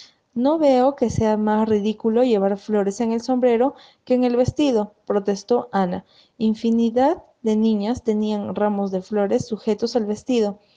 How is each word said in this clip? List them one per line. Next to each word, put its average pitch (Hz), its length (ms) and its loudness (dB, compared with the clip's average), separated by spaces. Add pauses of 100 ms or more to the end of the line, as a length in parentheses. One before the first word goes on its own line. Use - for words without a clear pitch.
(360)
"No 277 240 0
veo 269 360 4
que 240 140 -2
sea 214 260 0
más 214 320 0
ridículo 220 560 0
llevar 202 360 2
flores 202 420 -2
en 226 100 0
el 233 100 -2
sombrero 247 520 0 (320)
que 254 80 0
en 247 100 2
el 240 140 0
vestido", 247 560 0 (140)
protestó 202 640 -2
Ana. 185 340 -2 (320)
"Infinidad 233 840 0 (180)
de 220 140 0
niñas 220 480 0
tenían 214 500 -2
ramos 202 380 -2
de 185 100 -4
flores 208 460 -2
sujetos 214 480 -4
al 220 100 0
vestido. 214 540 -2 (180)